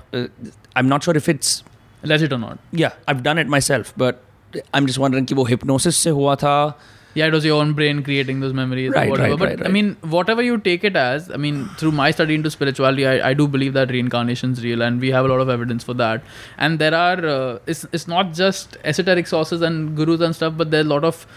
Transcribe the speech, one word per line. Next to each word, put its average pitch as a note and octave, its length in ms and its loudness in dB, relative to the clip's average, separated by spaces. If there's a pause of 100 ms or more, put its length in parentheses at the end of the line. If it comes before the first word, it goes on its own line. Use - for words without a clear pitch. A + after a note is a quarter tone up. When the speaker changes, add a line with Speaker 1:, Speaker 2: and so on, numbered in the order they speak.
(120)
Speaker 1:
Uh, B2 140 -4 (500)
I'm B2+ 120 4
not C#3 200 2
sure D#3+ 80 2
if D3 120 0
it's - 360 -2 (400)
Speaker 2:
Legit D3+ 280 2
or B2+ 60 -2
not. A2+ 200 -8 (260)
Speaker 1:
Yeah, B2 60 0 (180)
I've C3 160 0
done D3+ 140 2
it B2+ 100 -2
myself, C3+ 480 0
but B2 260 0 (520)
I'm C#3 120 2
just B2+ 200 -4
wondering C3 200 0
कि C#3 80 -2
वो C3 140 2
hypnosis C3+ 480 0 (100)
से E3 40 2
हुआ C#3 240 2 (120)
था। C#3+ 100 4 (580)
Speaker 2:
Yeah, D#3 120 2
it D#3+ 100 2
was D3+ 80 0
your D3+ 160 4
own D3+ 180 2
brain D3 260 0
creating C3+ 360 -2
those C3+ 180 -4
memories C3 320 -2
or - 40 -2
Speaker 1:
Right, - 160 2
Speaker 2:
whatever. C3+ 200 2
Speaker 1:
right, D3 80 0
Speaker 2:
But, F#3 120 2
Speaker 1:
right, - 100 -6
Speaker 2:
I - 40 -6
Speaker 1:
right. F#3 80 0
Speaker 2:
mean, G3+ 240 2 (160)
whatever A3 320 2
you A#3+ 120 2 (100)
take G3 240 0
it F3+ 60 -4
as, C#3+ 340 0
I - 60 -8
mean, D3 220 -2 (220)
through D#3 180 2
my C#3+ 120 4
study D#3 240 0
into D#3 200 -2
spirituality, C3+ 520 0
I, C3 220 2
I C3+ 60 2
do D3 120 4
believe C3+ 280 -2
that C3 160 0
reincarnation's B2 760 -2
real, A#2 220 -2
and A#2+ 120 0
we C3 120 0
have C3 160 4
a - 20 2
lot C3 160 2
of C3 60 -2
evidence A#2+ 340 -4
for B2 160 -8
that. A2+ 220 0 (340)
And D#3 220 0
there D#3 160 2
are, F3 400 2
uh, C3 320 -4
it's, D#3+ 260 -6
it's E3 160 -6
not E3+ 240 0
just F#3 500 -2
esoteric F3 440 0
sources E3 340 -2
and D#3+ 340 0
gurus D#3+ 280 2
and E3 120 2
stuff, D#3+ 220 -2
but D#3+ 140 -4
there D#3 100 2
are D3+ 80 2
a D3 60 2
lot D3 100 0
of E3 220 -2 (100)